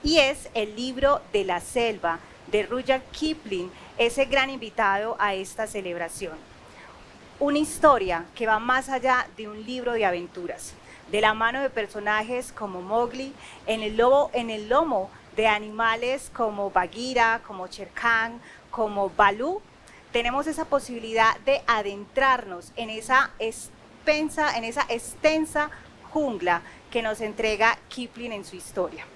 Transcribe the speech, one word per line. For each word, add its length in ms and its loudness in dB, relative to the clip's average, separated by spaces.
Y 160 6
es 340 2
el 220 -2
libro 440 0
de 100 2
la 160 -2
selva, 600 -2
de 160 0
Rudyard 400 0
Kipling, 600 -4
ese 280 4
gran 260 0
invitado 680 0
a 160 0
esta 320 -6
celebración. 720 -8
Una 180 2
historia 680 4
que 100 -4
va 140 4
más 300 0
allá 460 2
de 120 -12
un 180 -12
libro 280 -4
de 120 2
aventuras, 680 -4
de 120 0
la 120 4
mano 300 0
de 80 -2
personajes 800 -2
como 320 -8
Mowgli, 500 -2
en 160 -2
el 160 -2
lobo, 360 6
en 180 -2
el 180 -8
lomo 400 2
de 120 4
animales 840 0
como 380 -2
Bagheera, 800 2
como 180 -10
Shere 300 -14
Khan, 440 0
como 400 -2
Balú, 500 2
tenemos 340 -2
esa 200 -4
posibilidad 680 2
de 200 2
adentrarnos 1120 0
en 160 -6
esa 480 2
extensa, 1160 -2
en 100 -4
esa 220 -2
extensa 840 0
jungla 480 0
que 120 -2
nos 180 -4
entrega 580 2
Kipling 420 -10
en 140 -10
su 100 -16
historia. 500 -6